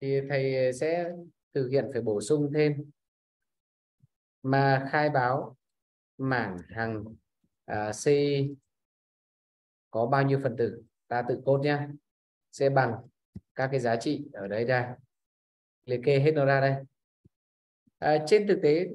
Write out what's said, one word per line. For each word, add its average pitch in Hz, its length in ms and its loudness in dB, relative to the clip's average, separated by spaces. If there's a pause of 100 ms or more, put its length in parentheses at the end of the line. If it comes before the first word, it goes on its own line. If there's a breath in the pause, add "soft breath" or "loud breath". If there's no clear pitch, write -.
thì 139 280 -2
thầy 131 440 0
sẽ 170 380 -4 (420)
thực 127 160 -2
hiện 131 240 0
phải 113 80 -4
bổ 110 200 -2
sung 147 320 0
thêm 147 380 0 (1500)
mà 135 480 2
khai 151 180 2
báo 131 480 -2 (600)
mảng 120 400 -2 (120)
hằng, 113 340 -6 (640)
à, 107 260 -4
C - 140 -10 (1900)
có 113 140 0
bao 139 180 2
nhiêu 139 200 2
phần 120 140 -4
tử, 110 260 -4 (240)
ta 120 220 -2
tự 123 160 -4
cốt 135 180 4
nhá, 143 260 -2 (600)
sẽ 139 180 0
bằng 127 260 2 (600)
các 131 160 -2
cái 135 80 -2
giá 117 160 0
trị 147 380 -4
ở 98 140 -10
đây 110 180 -4
ra, 123 300 0 (880)
liệt 123 200 -2
kê 143 140 4
hết 151 120 4
nó 147 140 2
ra 135 160 4
đây. 135 140 2 (1200)
À, 151 280 2
trên 208 200 4
thực 196 160 2
tế, 156 320 4